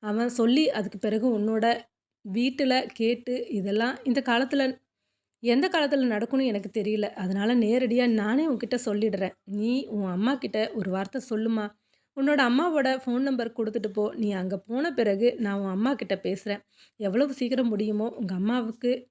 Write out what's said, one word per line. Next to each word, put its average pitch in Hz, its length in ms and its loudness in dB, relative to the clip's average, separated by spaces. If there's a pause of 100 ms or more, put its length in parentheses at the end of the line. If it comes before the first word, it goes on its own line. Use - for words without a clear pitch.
அவன் 214 260 0
சொல்லி, 240 420 4
அதுக்கு 208 280 -4
பிறகு 214 320 0
உன்னோட 220 360 2 (580)
வீட்டுல 254 480 0 (200)
கேட்டு, 233 420 0 (140)
இதெல்லாம் 214 460 0 (100)
இந்த 262 160 2
காலத்துல, 262 420 2 (800)
எந்த 240 260 4
காலத்துல 285 380 2
நடக்கும்னு 240 400 0
எனக்கு 202 260 -2
தெரியல. 208 400 0
அதனால 202 420 0
நேரடியா 240 560 4
நானே 220 360 2
உன்கிட்ட 247 340 -2
சொல்லிடுறேன். 208 540 -2 (160)
நீ 208 220 -2 (140)
உன் 202 240 -4
அம்மா 202 240 0
கிட்ட 233 240 -6 (160)
ஒரு 196 160 -4
வார்த்தை 190 320 -4
சொல்லுமா. 220 420 -2 (520)
உன்னோட 277 240 2
அம்மாவோட 277 560 4
ஃபோன் 254 260 -2
நம்பர் 247 300 -2
கொடுத்துட்டு 214 400 -4
போ. 208 120 0 (100)
நீ 214 180 -2
அங்க 185 260 -2
போன 269 340 -4
பிறகு 220 360 2 (100)
நான் 202 220 -2
உன் 196 80 -2
அம்மா 208 260 0
கிட்ட 196 200 -4
பேசுறேன். 190 480 -6 (380)
எவ்வளவு 233 320 0
சீக்கிரம் 247 360 0
முடியுமோ 214 400 0
உங்க 208 260 -6
அம்மாவுக்கு 226 580 -2 (180)